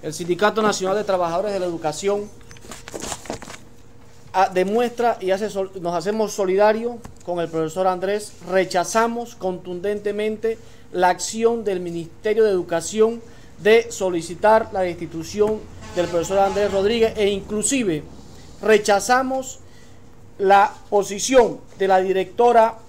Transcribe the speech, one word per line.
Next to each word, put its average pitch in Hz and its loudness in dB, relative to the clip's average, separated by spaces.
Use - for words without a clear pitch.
El 156 -10
Sindicato 196 0
Nacional 190 0
de 214 -2
Trabajadores 185 -2
de 196 -4
la 180 -4
Educación, 196 -4
ah, 190 2
demuestra 226 0
y 185 -2
hace 196 -4
sol-, 190 -6
nos 170 -4
hacemos 208 -2
solidarios 214 2
con 175 -6
el 165 -4
profesor 160 -2
Andrés. 190 -4
Rechazamos 190 0
contundentemente 208 -4
la 180 4
acción 226 0
del 190 -2
Ministerio 175 -2
de 214 4
Educación 196 0
de 226 4
solicitar 185 2
la 190 0
destitución 175 -2
del 175 0
profesor 170 -2
Andrés 196 2
Rodríguez 220 2
e 214 0
inclusive 208 -2
rechazamos 247 2
la 196 6
posición 202 2
de 196 0
la 190 6
directora 220 4